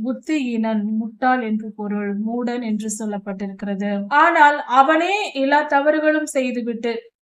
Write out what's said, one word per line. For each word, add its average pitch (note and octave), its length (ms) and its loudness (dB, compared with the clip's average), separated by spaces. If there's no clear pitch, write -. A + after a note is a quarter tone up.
புத்தியீனன், A#3 800 -2
முட்டாள் A3+ 580 0
என்று A3 340 -4
பொருள், G3+ 440 -4
மூடன் A#3+ 440 -2
என்று G#3+ 260 -4
சொல்லப்பட்டிருக்கிறது. G3+ 1080 -4
ஆனால் D4 560 4
அவனே D#4+ 680 2
எல்லா C#4 300 2
தவறுகளும் D4+ 640 2
செய்துவிட்டு, A#3+ 840 -4